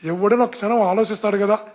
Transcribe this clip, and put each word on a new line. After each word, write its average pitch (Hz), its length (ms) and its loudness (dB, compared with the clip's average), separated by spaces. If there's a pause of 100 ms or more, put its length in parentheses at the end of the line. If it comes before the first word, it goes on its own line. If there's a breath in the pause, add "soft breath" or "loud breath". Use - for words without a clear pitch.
ఎవడైనా 202 400 2
ఒక 240 60 0
క్షణం 220 320 0
ఆలోచిస్తాడు 202 540 0
కదా. 202 220 2 (160 loud breath)